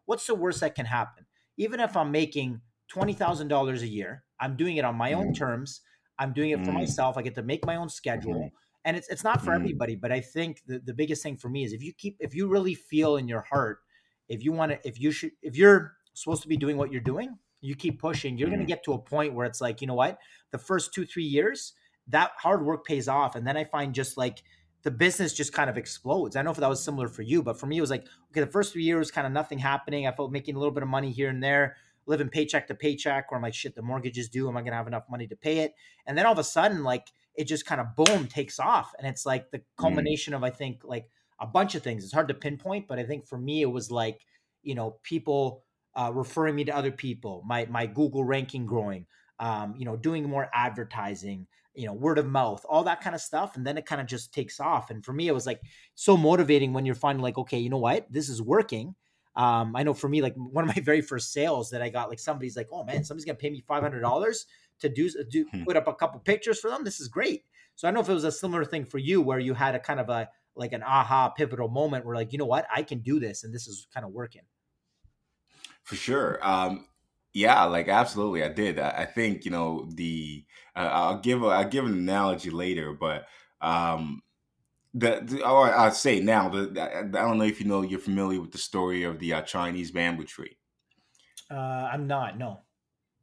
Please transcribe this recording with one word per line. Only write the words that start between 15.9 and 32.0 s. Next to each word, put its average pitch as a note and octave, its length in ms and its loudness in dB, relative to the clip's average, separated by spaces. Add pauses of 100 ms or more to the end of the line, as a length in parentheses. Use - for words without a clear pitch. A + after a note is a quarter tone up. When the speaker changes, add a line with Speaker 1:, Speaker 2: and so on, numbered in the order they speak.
Speaker 1:
supposed - 280 -4
to D#3 80 -8
be D#3 80 2
doing C#3+ 180 0
what C#3+ 160 0
you're C3 80 -4
doing, F#3 400 -4 (220)
you C#3 140 -6
keep - 260 -4
pushing, C#3+ 360 -4
you're C#3+ 120 0
gonna F3 160 -2
Speaker 2:
Mm-hmm. - 0 -
Speaker 1:
get E3+ 180 -4
to D3 80 -2
a B2+ 80 0
point D3 360 -2
where A#2+ 100 0
it's A#2 160 -6
like, A#2 180 -2
"You C3+ 80 -6
know B2+ 80 -2
what? C#3 240 4 (320)
The C#3 60 -4
first - 360 -2
two, F3+ 120 -4
three E3 180 -6
years, D#3 480 2 (360)
that D3 300 4
hard E3 280 2
work D3+ 200 -2
pays C3+ 220 -2
off." C#3 280 2
And A#2+ 120 -6
then C#3+ 80 0
I D#3 80 -2
find C#3+ 320 -2
just, C3 220 -4
like, B2+ 260 -2 (380)
the D3+ 100 0
business F3 400 4
just - 220 -4
kind C#3+ 160 2
of A2+ 80 -2
explodes. C3 580 -2
I C3+ 40 0
don't C#3 80 0
know C3+ 40 0
if C3 60 -4
that C#3+ 100 2
was C3+ 160 0
similar C#3 240 -4
for - 140 -10
you, C3+ 200 2
but A#2+ 160 -2
for C#3 100 -8
me, D#3 100 -2
it E3+ 40 2
was C#3+ 80 2
like, C3+ 160 -4 (260)
okay, D#3+ 100 0
the C3+ 60 2
first G3+ 260 0
three E3+ 100 -4
years, D#3+ 280 2
kinda C#3 180 -2
nothing D3 300 -2
happening. C#3 480 0
I C3 40 0
felt C3+ 180 -4
making C#3 280 -6
a - 20 -4
little D3 140 0
bit C3+ 100 -4
of C3 60 -4
money C3+ 240 -2
here C3+ 160 0
and C3 120 -4
there, C#3 360 4 (280)